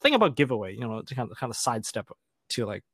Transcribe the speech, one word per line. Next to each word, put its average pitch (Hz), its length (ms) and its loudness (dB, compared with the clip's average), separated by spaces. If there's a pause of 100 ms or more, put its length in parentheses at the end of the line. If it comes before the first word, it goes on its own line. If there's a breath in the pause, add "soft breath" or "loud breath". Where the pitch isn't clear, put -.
thing 294 120 6
about 202 220 4
giveaway, 110 380 2
you 113 80 -10
know, 110 200 -6
to - 140 -10
kind 120 160 -4
of, 107 60 -16
kind 120 120 -4
of 110 80 -8
sidestep 113 520 -2 (400)
to, 117 160 -2
like, 101 180 -6 (100)